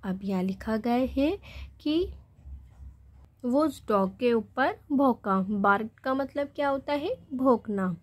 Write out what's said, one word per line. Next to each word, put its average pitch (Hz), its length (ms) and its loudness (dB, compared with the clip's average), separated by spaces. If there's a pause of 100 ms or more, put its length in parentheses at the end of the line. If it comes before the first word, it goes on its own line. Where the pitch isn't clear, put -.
अब 190 200 -4
यहाँ 190 180 0
लिखा 190 340 -2
गया 240 180 0
है 269 440 0 (420)
कि 302 160 0 (1500)
वो 262 200 4
उस 294 240 -2
डॉग 190 300 0
के 240 140 2
ऊपर 254 440 0 (160)
भौंका। 233 480 2
बार्क 202 500 2 (140)
का 262 100 0
मतलब 277 420 -4
क्या 285 120 0
होता 277 240 -2
है, 320 240 -2 (180)
भौंकना। 214 680 2